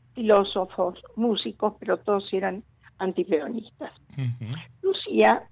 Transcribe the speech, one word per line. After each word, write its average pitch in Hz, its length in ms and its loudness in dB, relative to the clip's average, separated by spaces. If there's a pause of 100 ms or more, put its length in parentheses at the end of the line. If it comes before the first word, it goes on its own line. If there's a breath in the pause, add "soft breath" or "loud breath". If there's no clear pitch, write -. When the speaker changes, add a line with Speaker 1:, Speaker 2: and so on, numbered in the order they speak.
(140)
Speaker 1:
filósofos, 196 840 2 (160)
músicos, 214 640 0
pero 180 200 -2
todos 202 340 -2
eran 190 320 -2 (340 soft breath)
antiperonistas. 185 920 -4 (200)
Speaker 2:
Ujú. 120 420 -6 (280 loud breath)
Speaker 1:
Lucía, 233 680 2